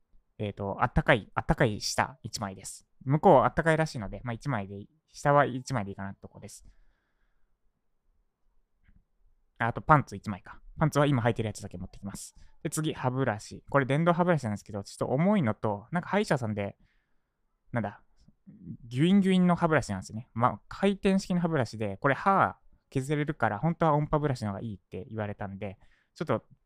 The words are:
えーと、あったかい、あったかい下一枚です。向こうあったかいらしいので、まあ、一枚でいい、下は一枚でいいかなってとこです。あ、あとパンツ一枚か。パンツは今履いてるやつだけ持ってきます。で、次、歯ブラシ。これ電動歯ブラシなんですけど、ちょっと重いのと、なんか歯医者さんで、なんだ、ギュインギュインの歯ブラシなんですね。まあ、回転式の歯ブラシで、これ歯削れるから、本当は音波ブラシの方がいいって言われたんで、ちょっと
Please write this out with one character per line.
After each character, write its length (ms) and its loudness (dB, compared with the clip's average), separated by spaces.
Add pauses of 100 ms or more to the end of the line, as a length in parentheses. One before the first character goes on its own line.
(380)
え 100 -6
ー 40 -8
と、 280 -6
あ 60 2
っ 60 -2
た 120 2
か 100 6
い、 200 -4
あ 80 -2
っ 40 -8
た 80 2
か 100 2
い 160 0
下 440 -2
一 160 -10
枚 160 -8
で 80 -20
す。 220 -16 (180)
向 160 2
こ 200 10
う 40 4
あ 20 4
っ 80 0
た 80 -2
か 100 4
い 40 4
ら 100 2
し 80 -10
い 60 -8
の 80 -8
で、 160 -12
ま 60 -6
あ、 40 -6
一 140 -8
枚 180 -4
で 120 -12
い 40 -14
い、 60 -20 (240)
下 200 0
は 140 6
一 280 -8
枚 100 -2
で 80 -10
い 0 -
い 40 -12
か 60 -10
な 80 -8
っ 40 -12
て 60 -20
と 80 -20
こ 120 -20
で 80 -18
す。 180 -20 (3000)
あ、 100 0
あ 40 -2
と 80 -6
パ 180 6
ン 60 0
ツ 120 -14
一 120 -12
枚 140 -8
か。 180 -20 (180)
パ 80 2
ン 40 2
ツ 80 0
は 80 4
今 160 2
履 80 2
い 40 0
て 100 -6
る 40 -4
や 40 -6
つ 100 -12
だ 60 -12
け 100 -14
持 80 -12
っ 40 -14
て 100 -20
き 40 -18
ま 120 -10
す。 180 -18 (280)
で、 80 -6
次、 240 -4
歯 160 -2
ブ 140 -2
ラ 140 -2
シ。 320 -16
こ 80 4
れ 80 2
電 180 2
動 80 4
歯 120 4
ブ 80 4
ラ 60 2
シ 80 -4
な 40 0
ん 40 -2
で 40 -6
す 60 -14
け 80 -20
ど、 100 -6
ち 100 -14
ょ 20 -16
っ 40 -20
と 80 -2
重 300 2
い 60 2
の 120 2
と、 380 -4
な 80 -2
ん 20 -10
か 60 -12
歯 100 2
医 60 2
者 140 0
さ 80 -4
ん 80 -4
で、 220 -6 (960)
な 80 -2
ん 20 -4
だ、 200 -8 (840)
ギ 160 0
ュ 20 6
イ 80 6
ン 80 6
ギ 100 2
ュ 20 4
イ 60 4
ン 80 4
の 100 4
歯 120 0
ブ 60 2
ラ 80 4
シ 100 -6
な 60 -6
ん 20 -8
で 60 -12
す 80 -16
ね。 200 -12
ま 140 2
あ、 200 -4
回 240 0
転 260 2
式 160 -4
の 60 2
歯 80 0
ブ 100 0
ラ 80 2
シ 120 -12
で、 200 -4
こ 100 2
れ 60 4
歯 420 2 (340)
削 240 -2
れ 100 0
る 100 -4
か 140 0
ら、 100 -2
本 160 0
当 120 0
は 80 4
音 120 2
波 120 0
ブ 100 -2
ラ 80 -2
シ 80 -8
の 80 -2
方 20 -4
が 80 -8
い 100 -8
い 40 -10
っ 20 -16
て 320 -12
言 80 -10
わ 80 -4
れ 80 -6
た 120 -10
ん 120 -10
で、 200 -10 (360)
ち 80 -8
ょ 20 -4
っ 20 -16
と 180 -2 (220)